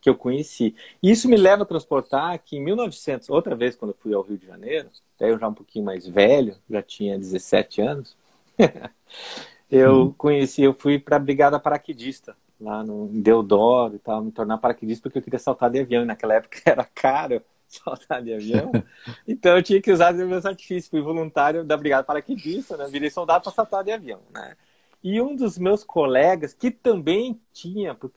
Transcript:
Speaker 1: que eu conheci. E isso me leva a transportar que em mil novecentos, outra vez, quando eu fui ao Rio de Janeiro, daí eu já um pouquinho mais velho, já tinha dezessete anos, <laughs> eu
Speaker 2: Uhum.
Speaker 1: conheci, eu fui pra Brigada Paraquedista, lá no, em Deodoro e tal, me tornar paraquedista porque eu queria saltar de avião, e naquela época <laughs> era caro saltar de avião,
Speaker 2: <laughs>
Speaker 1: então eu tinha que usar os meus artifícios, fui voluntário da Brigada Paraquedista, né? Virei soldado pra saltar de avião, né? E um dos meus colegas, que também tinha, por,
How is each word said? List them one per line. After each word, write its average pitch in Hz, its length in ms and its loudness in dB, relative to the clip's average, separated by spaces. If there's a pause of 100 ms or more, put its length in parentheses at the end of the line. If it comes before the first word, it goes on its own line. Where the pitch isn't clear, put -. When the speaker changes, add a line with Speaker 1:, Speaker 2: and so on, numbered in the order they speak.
Speaker 1:
que - 80 2
eu 131 60 4
conheci. 127 600 -4 (280)
E 185 80 6
isso 226 180 2
me 233 80 6
leva 202 280 4
a - 20 -2
transportar 156 720 -4
que - 180 -14
em 139 80 -8
mil 180 100 -2
novecentos, 156 540 -8
outra 156 260 -2
vez, 120 220 -4
quando 104 140 -8
eu - 100 -12
fui 107 140 -4
ao 98 80 -2
Rio 98 160 -10
de 92 80 -20
Janeiro, 110 420 -10 (320)
daí 110 80 2
eu 113 100 0
já 113 100 -6
um 107 60 -6
pouquinho 107 300 -10
mais 92 220 -8
velho, 101 500 4 (140)
já 107 120 -4
tinha 101 360 -8
dezessete 95 640 -2
anos, 135 340 -6 (420)
<laughs> - 1120 -4
eu 131 360 8
Speaker 2:
Uhum. 135 60 -4
Speaker 1:
conheci, 143 500 0
eu 135 100 6
fui 143 260 0
pra 147 200 0
Brigada 143 420 2
Paraquedista, 135 720 -6 (240)
lá 107 240 -8
no, 104 300 -10
em 107 80 -4
Deodoro 110 760 4
e - 20 -18
tal, 110 240 -6
me 110 100 -8
tornar 110 260 -4
paraquedista 113 440 -4
porque 135 160 -8
eu 127 40 -6
queria - 160 -8
saltar 127 320 -2
de 131 100 -2
avião, 120 220 -2
e 120 40 -4
naquela 110 280 -2
época - 260 -2
<laughs> - 40 -20
era 123 200 2
caro 131 580 -2 (240)
saltar - 560 -10
de 113 120 -8
avião, 113 360 -4 (300)
Speaker 2:
<laughs> - 260 -18
Speaker 1:
então 180 300 4
eu 185 60 4
tinha 196 180 2
que 202 100 0
usar 175 240 6
os 175 60 -4
meus 185 240 -4
artifícios, 185 460 -8
fui 156 100 -2
voluntário 156 640 -2
da 151 100 -2
Brigada 143 300 0
Paraquedista, 170 720 -6
né? 143 140 -10
Virei 143 180 -4
soldado 170 360 0
pra 190 80 -12
saltar 202 300 -4
de 196 80 -6
avião, 160 300 -10 (100)
né? - 240 -18 (480)
E 202 200 -2
um 277 120 -4
dos 247 220 -4
meus 185 260 0
colegas, 151 720 0
que - 180 -4
também 220 720 -2 (100)
tinha, 180 440 -10
por, - 220 -16